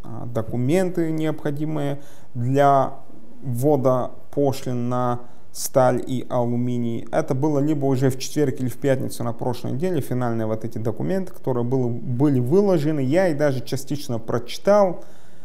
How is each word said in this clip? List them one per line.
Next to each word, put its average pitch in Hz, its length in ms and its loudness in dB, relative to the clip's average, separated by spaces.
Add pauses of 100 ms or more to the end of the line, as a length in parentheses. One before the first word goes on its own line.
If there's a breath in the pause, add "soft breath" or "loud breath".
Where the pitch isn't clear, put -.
а, 113 220 -6
документы, 160 840 0
необходимые 151 880 -2 (340 loud breath)
для 135 640 4 (460)
ввода 127 680 2 (200)
пошлин 127 580 0
на 123 320 0 (320 loud breath)
сталь 127 520 2
и 127 240 -2
алюминий. 120 840 0
Это 147 220 0
было 143 260 2
либо 143 260 2
уже 135 240 4
в 127 100 0
четверг 131 400 0
или 127 80 -2
в 117 100 -6
пятницу 131 460 0
на 117 100 -2
прошлой 117 380 -4
неделе, 156 300 0
финальные 117 440 -2
вот 110 200 -2
эти 110 120 -4
документы, 143 560 -2
которые 123 300 -2
было, 123 240 0
были 127 520 2
выложены. 156 600 2
Я 160 300 2
их 139 80 0
даже 139 240 2
частично 117 580 -4
прочитал, 165 840 2 (420 loud breath)